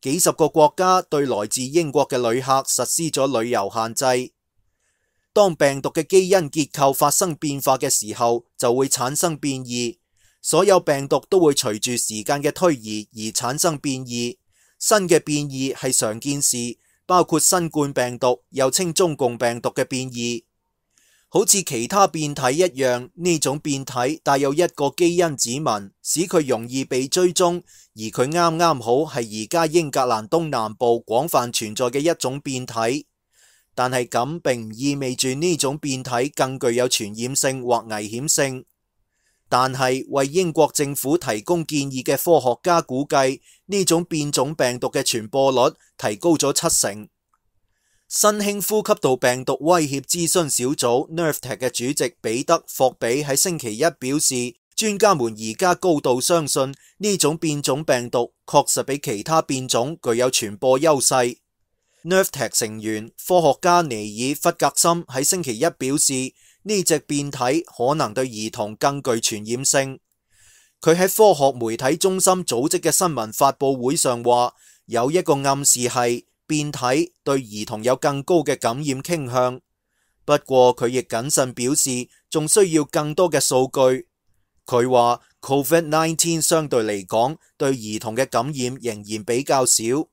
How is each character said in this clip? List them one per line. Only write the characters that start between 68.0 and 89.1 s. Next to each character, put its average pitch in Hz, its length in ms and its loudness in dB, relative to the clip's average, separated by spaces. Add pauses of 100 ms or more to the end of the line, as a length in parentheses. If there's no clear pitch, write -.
對 131 160 -2
兒 107 200 -8
童 107 280 -6
更 143 260 -2
具 135 80 -2
傳 113 420 -4
染 127 120 -4
性。 135 340 0 (800)
佢 160 160 4
喺 180 180 2
科 214 240 8
學 135 220 2
媒 113 160 -2
體 135 220 0
中 190 200 0
心 190 160 4 (120)
組 127 240 0
織 180 100 -2
嘅 165 100 0
新 180 180 0
聞 113 260 -4
發 139 180 4
佈 135 340 0
會 143 120 0
上 120 260 0
話， 120 300 2 (320)
有 117 260 -2
一 180 100 0
個 160 120 2
暗 139 320 0
示 123 160 2
係 120 420 0 (220)
變 151 260 -4
體 139 400 -2 (140)
對 139 160 0
兒 104 240 -10
童 110 180 -10
有 120 140 2
更 139 260 -4
高 180 120 2
嘅 143 220 2
感 117 240 -2
染 139 220 -4
傾 156 260 -4
向。 127 300 0 (640)
不 147 140 2
過 127 360 6
佢 120 140 -2
亦 123 140 0
謹 117 280 -6
慎 127 240 0
表 123 220 -2
示， 123 320 -2 (220)
仲 156 180 -2
需 196 240 4
要 151 140 2
更 151 280 -4
多 180 160 2
嘅 147 120 2
數 131 240 2
據。 131 420 2 (580)
佢 123 240 0
話 120 300 4 (220)
，covid 143 480 0
nineteen 160 500 0
相 156 260 0
對 131 180 0
嚟 104 220 -4
講， 120 300 0 (220)
對 139 160 0
兒 107 260 -6
童 110 160 -8
嘅 131 100 0
感 123 200 -2
染 131 360 -6
仍 107 240 -6
然 107 200 -8